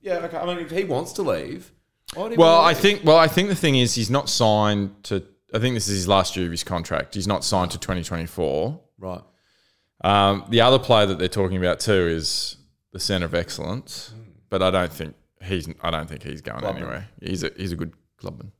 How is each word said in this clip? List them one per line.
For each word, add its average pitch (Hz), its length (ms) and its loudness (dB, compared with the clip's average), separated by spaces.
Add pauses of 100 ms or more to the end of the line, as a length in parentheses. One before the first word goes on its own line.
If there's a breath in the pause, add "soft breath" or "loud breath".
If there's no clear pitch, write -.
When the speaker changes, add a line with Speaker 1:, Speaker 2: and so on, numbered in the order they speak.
Speaker 1:
yeah, 185 140 -4 (100)
okay. 170 140 -8
I - 80 -4
mean, 175 120 -4
if 160 140 -10
he 185 100 -2
wants 123 300 -4
to 208 100 -6
leave, 101 480 -6 (440)
why 180 100 -6
would 226 80 -6
he 233 60 -2
Speaker 2:
Well, 165 180 8
Speaker 1:
wanna 165 80 8
Speaker 2:
I 165 60 8
Speaker 1:
leave? 156 80 2
Speaker 2:
think, 202 260 2
well, 156 140 10
I 160 100 8
think 185 220 0
the 190 40 0
thing 147 220 2
is 123 180 2
he's 113 160 -2
not 135 180 0
signed 104 760 2
to, 98 180 -4 (320)
I 113 60 0
think 123 160 0
this 104 100 -4
is 101 80 -2
his 92 140 -2
last 95 260 4
year 92 120 -2
of 87 40 -4
his 85 140 -8
contract. 82 500 -6
He's 95 140 -4
not 98 160 -2
signed 90 280 0
to 87 60 -8
twenty 90 240 -6
twenty-four. 85 760 -4 (180)
Speaker 1:
Right. 92 220 -10 (840)
Speaker 2:
Um, 101 460 4
the 117 140 4
other 131 180 6
player 110 260 4
that 95 140 -2
they're 90 80 0
talking 95 300 -2
about 90 200 0
too - 140 0 (160)
is - 480 -4 (340)
the 92 80 -14
centre 90 280 -2
of 82 100 -8
excellence, 85 800 -8
Speaker 1:
Mm. 113 60 -20 (280)
Speaker 2:
but 95 120 -2
I 92 100 2
don't 90 200 0
think 80 220 -12 (300)
he's, 92 240 -6 (140)
I 85 80 -4
don't 80 180 -6
think 76 160 -14
he's 71 160 -12
going 60 200 -12
Speaker 1:
Clubman. 67 220 -6
Speaker 2:
anywhere. 62 260 -10 (120)
He's 85 240 -6
a, 82 120 -4
he's 92 140 -8
a 85 60 -6
good 82 160 -8 (240)
clubman. 95 440 -16